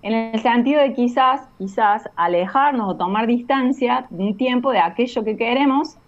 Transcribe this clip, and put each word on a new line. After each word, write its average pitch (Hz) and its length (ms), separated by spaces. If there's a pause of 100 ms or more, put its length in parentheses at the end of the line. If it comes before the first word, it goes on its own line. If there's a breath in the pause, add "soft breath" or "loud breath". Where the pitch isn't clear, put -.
en 208 100 (220)
el 220 60
sentido 247 420
de 269 100
quizás, 247 500 (160)
quizás 208 580
alejarnos 190 760
o 170 60
tomar 196 300
distancia 254 840
un 196 260
tiempo 254 360
de - 80
aquello 226 440
que 214 120
queremos 269 600 (120)